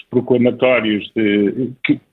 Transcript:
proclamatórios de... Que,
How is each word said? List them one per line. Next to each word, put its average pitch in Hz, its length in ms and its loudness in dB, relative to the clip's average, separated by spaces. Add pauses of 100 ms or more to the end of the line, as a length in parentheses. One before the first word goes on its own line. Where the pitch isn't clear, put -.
proclamatórios 120 1040 0
de... 107 560 0 (140)
Que, 143 160 0 (120)